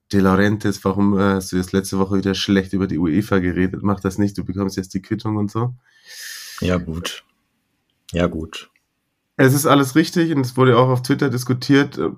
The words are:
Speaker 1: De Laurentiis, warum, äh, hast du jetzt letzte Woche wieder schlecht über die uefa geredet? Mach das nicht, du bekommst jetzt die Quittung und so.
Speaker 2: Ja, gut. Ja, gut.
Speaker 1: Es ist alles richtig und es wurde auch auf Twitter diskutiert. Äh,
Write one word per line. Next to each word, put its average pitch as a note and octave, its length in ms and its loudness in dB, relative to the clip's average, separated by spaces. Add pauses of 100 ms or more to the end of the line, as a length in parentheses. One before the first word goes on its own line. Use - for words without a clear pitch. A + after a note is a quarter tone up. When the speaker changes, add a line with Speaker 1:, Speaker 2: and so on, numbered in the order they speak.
(120)
Speaker 1:
De G2+ 80 4
Laurentiis, G2+ 640 2
warum, G2+ 320 2
äh, G2 180 2
hast F#2+ 180 -4
du F#2 40 -4
jetzt F2+ 140 -2
letzte F#2+ 300 -2
Woche G2 180 0
wieder F#2+ 160 0
schlecht F#2+ 380 0
über F#2+ 160 -2
die F#2 100 -4
uefa F2+ 400 0
geredet? F2+ 460 -2
Mach G2+ 160 -2
das F#2 180 -4
nicht, G2+ 180 -2
du F2+ 80 -6
bekommst F#2+ 320 -6
jetzt F#2 160 -8
die F#2+ 100 -6
Quittung G#2+ 340 -6
und G#2 160 -4
so. B2 240 -4 (840)
Speaker 2:
Ja, F2+ 180 0
gut. E2+ 460 -8 (840)
Ja, F2 160 0
gut. E2 440 -10 (640)
Speaker 1:
Es C3+ 180 6
ist C#3 100 0
alles C#3 300 4
richtig E3 400 2
und C#3+ 60 2
es B2+ 180 -4
wurde B2+ 180 6
auch B2+ 120 6
auf B2+ 140 0
Twitter C#3 280 0
diskutiert. C3 640 0
Äh, - 220 -2